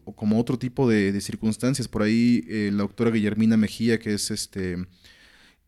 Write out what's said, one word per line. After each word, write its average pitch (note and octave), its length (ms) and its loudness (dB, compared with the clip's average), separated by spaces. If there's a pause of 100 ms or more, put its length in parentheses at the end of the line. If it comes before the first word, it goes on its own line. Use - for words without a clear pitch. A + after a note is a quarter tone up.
o G#2+ 100 -16
como G#2+ 240 0
otro A#2+ 200 -2
tipo B2+ 300 -2
de, G#2 220 2
de G2+ 100 -2
circunstancias. A2 680 -4
Por G#2+ 140 -4
ahí, A#2 460 4
eh, G#2 240 -2
la G2+ 100 0
doctora A2+ 280 0
Guillermina A2 460 2
Mejía, A2 420 0
que G#2+ 160 -4
es, - 160 -6
este, F#2 460 -6 (920)